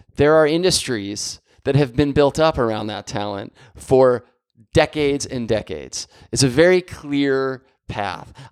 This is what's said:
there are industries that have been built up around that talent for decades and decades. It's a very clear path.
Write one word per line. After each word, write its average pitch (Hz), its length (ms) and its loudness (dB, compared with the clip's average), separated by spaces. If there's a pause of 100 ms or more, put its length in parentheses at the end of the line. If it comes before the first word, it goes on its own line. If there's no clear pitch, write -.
(160)
there 147 180 4
are 156 120 6
industries 131 920 -4 (240)
that 135 120 0
have 131 200 2
been 143 160 0
built 143 260 2
up 156 200 2
around 110 280 -2
that 104 200 -10
talent 104 460 -8 (220)
for 127 500 2 (480)
decades 147 540 0
and 120 220 -8
decades. 85 580 -6 (240)
It's - 140 -2
a 135 40 4
very 175 320 4
clear 135 840 -4 (240)
path. 95 440 -8 (200)